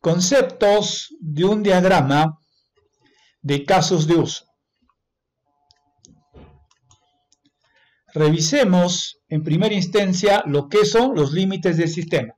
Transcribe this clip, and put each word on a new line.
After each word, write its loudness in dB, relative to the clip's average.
Conceptos 0
de -4
un 0
diagrama 2
de -4
casos 2
de 4
uso. -2
Revisemos 0
en -4
primera -2
instancia 0
lo -2
que 2
son 0
los 0
límites -2
del 0
sistema. -6